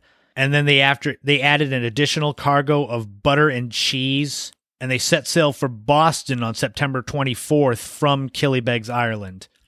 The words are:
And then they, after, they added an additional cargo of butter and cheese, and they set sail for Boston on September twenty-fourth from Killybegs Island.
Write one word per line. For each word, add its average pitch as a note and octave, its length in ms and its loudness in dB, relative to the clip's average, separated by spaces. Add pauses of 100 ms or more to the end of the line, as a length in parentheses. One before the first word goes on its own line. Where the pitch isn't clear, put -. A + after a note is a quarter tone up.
(360)
And C3+ 180 2
then D3 120 2
they, C#3+ 140 6
after, C#3 440 2
they C#3 180 2
added C#3+ 320 2
an B2 100 -2
additional C#3+ 500 0
cargo C#3+ 520 0
of G#2+ 380 -8
butter D3 260 4
and B2 220 -4
cheese, C3+ 800 -4 (280)
and C3 120 -6
they B2+ 80 0
set - 280 0
sail D3+ 260 2
for - 140 -4
Boston C3 760 0
on A2+ 100 -2
September C3 480 -4
twenty-fourth C3+ 760 0
from C#3 500 -2
Killybegs A#2+ 600 -2
Island. G#2+ 580 -6 (200)